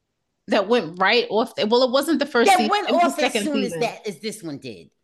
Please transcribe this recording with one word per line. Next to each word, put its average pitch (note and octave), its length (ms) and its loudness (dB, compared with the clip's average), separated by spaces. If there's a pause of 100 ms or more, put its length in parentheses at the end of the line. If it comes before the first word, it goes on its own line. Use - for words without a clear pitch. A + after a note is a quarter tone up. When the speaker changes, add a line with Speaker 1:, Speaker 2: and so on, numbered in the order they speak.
(480)
Speaker 1:
that G3 200 2
went F#3 320 0
right G#3 300 2
off A3+ 260 -2
the, G3+ 120 0
well, A#3+ 160 4
it B3 80 0
wasn't C#4+ 280 0
the C#4 60 0
first C4 240 2
Speaker 2:
That F#4 80 6
Speaker 1:
season. A3+ 120 0
Speaker 2:
went G4+ 200 -2
Speaker 1:
It - 40 0
was E4+ 80 2
the E4+ 60 4
Speaker 2:
off - 120 -4
as C4 140 0
Speaker 1:
second G#3 120 -2
Speaker 2:
soon - 180 -4
as - 40 -
Speaker 1:
season. E3+ 140 -6
Speaker 2:
that, G3+ 260 -6
as G3 120 -10
this G3+ 240 -10
one D3 140 -10
did. G2+ 320 -16 (140)